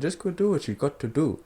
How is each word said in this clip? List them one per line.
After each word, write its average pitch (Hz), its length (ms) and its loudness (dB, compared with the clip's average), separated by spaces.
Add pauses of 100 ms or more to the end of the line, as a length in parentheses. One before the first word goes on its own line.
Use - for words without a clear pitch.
Just 160 180 -2
go - 120 -2
do 196 200 2
what 165 180 0
you 110 60 -2
got 139 260 -2
to 120 80 -4
do. 135 380 0